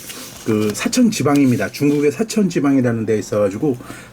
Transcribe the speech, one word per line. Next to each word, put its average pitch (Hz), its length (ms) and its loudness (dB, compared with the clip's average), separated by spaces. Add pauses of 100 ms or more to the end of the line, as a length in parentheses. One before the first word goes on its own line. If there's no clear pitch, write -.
(440)
그 107 320 0
사천 - 340 2
지방입니다. 127 600 2
중국의 147 400 2
사천 214 380 0
지방이라는 127 560 0
데 107 120 2
있어가지고 104 600 0 (360)